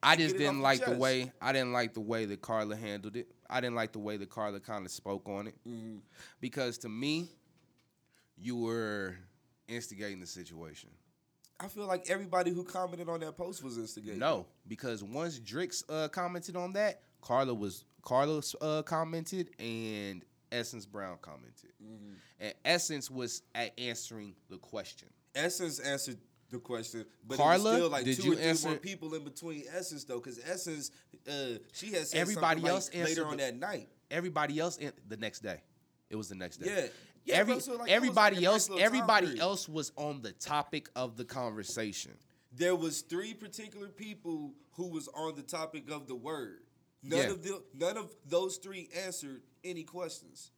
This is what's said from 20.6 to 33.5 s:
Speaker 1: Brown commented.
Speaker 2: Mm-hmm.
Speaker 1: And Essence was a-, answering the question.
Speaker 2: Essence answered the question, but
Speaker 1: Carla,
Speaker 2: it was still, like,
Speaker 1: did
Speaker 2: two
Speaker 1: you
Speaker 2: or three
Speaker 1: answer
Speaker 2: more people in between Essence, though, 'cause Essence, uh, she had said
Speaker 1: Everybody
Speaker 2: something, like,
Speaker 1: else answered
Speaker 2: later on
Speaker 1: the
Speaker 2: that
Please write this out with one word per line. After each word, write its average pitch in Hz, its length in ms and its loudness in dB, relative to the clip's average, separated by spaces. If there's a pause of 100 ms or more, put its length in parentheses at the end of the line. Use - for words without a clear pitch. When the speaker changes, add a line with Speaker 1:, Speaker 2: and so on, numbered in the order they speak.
Speaker 1:
Brown 98 360 -8
commented. 62 500 -18 (120)
Speaker 2:
Mm-hmm. 104 300 -18 (260)
Speaker 1:
And 104 140 -6 (100)
Essence 160 460 2
was 127 320 -4 (140)
a-, 113 240 -2
answering 113 560 -8 (140)
the 92 80 -14
question. - 500 -12 (260)
Speaker 2:
Essence 160 460 -2
answered 139 380 -2 (320)
the 127 100 -8
question, 113 460 -6 (220)
but 131 100 -4
Speaker 1:
Carla, 151 180 10
Speaker 2:
it 202 80 6 (100)
was - 40 -
still, 170 120 6
like, 135 160 0
Speaker 1:
did 127 120 6
Speaker 2:
two - 60 -2
Speaker 1:
you 180 80 6
Speaker 2:
or 160 60 8
three 156 80 2
Speaker 1:
answer 160 240 4
Speaker 2:
more 156 80 2
people 160 380 -8
in 156 80 -6
between 147 400 -10 (120)
Essence, 165 300 -8
though, 123 160 -4
'cause 120 240 -12
Essence, 170 460 -6 (360)
uh, 135 300 -2 (160)
she 208 180 -8
had 165 160 2
said 165 140 2
Speaker 1:
Everybody 165 400 4
Speaker 2:
something, - 20 -2
like, 170 80 6
Speaker 1:
else 190 180 2
answered 170 200 0
Speaker 2:
later 160 160 2
on 151 60 -2
Speaker 1:
the 139 120 -2
Speaker 2:
that 123 140 0